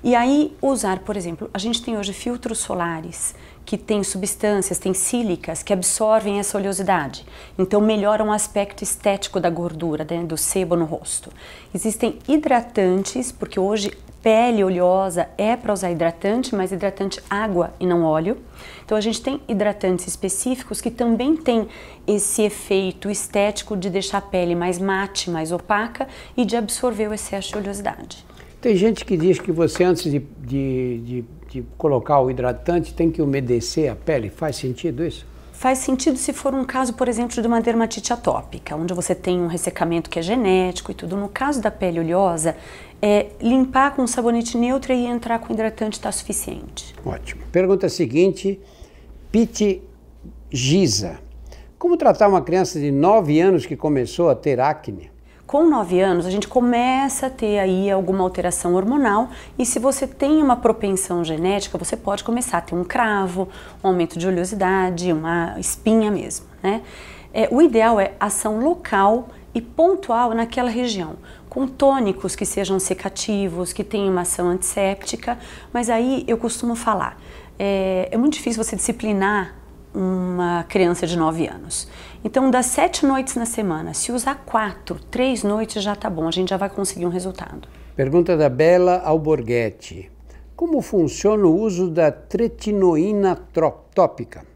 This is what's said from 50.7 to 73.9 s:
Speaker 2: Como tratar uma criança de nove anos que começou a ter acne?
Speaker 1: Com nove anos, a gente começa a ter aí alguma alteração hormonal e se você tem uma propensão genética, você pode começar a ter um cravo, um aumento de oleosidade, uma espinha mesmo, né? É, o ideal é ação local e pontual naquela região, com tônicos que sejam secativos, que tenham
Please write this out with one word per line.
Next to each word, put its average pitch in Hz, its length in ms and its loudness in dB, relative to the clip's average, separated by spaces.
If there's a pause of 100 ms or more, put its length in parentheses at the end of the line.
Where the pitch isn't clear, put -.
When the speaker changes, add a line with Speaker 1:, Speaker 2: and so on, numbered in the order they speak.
Speaker 2:
Como 349 180 2
tratar 226 300 6
uma 190 160 6
criança 180 360 0
de 143 120 0
nove 156 480 4
anos 180 260 4
que 139 100 -6
começou 151 540 0
a 131 60 6
ter 131 240 0
acne? 131 500 -2 (380)
Speaker 1:
Com 320 220 4
nove 185 320 2
anos, 180 240 2
a 185 40 -4
gente 202 160 -2
começa 254 840 2
a - 20 -2
ter 214 280 -2
aí 190 320 2
alguma 190 320 2
alteração 180 520 0
hormonal 226 560 4 (280)
e 254 80 0
se 233 140 0
você 262 260 0
tem 294 380 2
uma 247 140 4
propensão 196 680 0
genética, 175 540 -2
você - 180 -4
pode 208 260 -4
começar 233 360 -2
a 170 40 0
ter - 140 -8
um 175 80 0
cravo, 190 640 0 (340)
um 196 60 0
aumento 170 320 2
de 175 80 0
oleosidade, 185 840 0
uma 165 440 -2
espinha 214 540 2
mesmo, - 360 -6 (140)
né? 330 200 0 (520)
É, 220 160 2
o 254 120 4
ideal 226 360 6
é 196 220 2
ação 214 400 -2
local 233 720 2 (260)
e 226 60 -2
pontual 247 720 2
naquela 233 360 -2
região, 214 460 -2 (340)
com 269 160 -2
tônicos 254 720 2
que 208 100 -4
sejam 190 320 0
secativos, 185 920 -2
que 196 140 -6
tenham 202 260 0